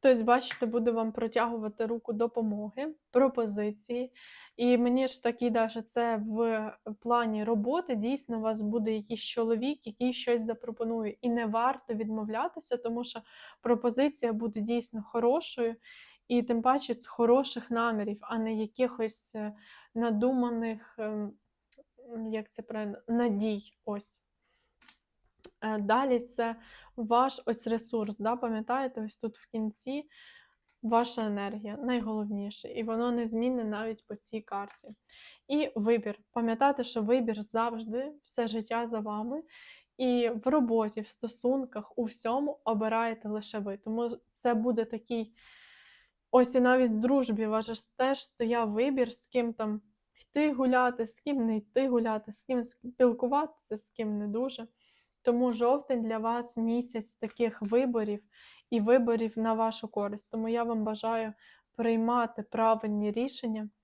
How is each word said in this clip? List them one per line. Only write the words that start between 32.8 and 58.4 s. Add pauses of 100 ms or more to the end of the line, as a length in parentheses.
воно
не
змінне
навіть
по
цій
карті. (600)
І
вибір. (120)
Пам'ятайте,
що
вибір
завжди, (100)
все
життя
за
вами. (540)
І (160)
в
роботі,
в
стосунках,
у
всьому
обираєте
лише
ви.
Тому (140)
це
буде
такий, (960)
ось
і
навіть
в
дружбі
у
вас
же
ж
теж
стояв
вибір,
з
ким
там (400)
йти
гуляти,
з
ким
не
йти
гуляти,
з
ким
спілкуватися,
з
ким
не
дуже. (540)
Тому
жовтень
для
вас
місяць
таких
виборів (460)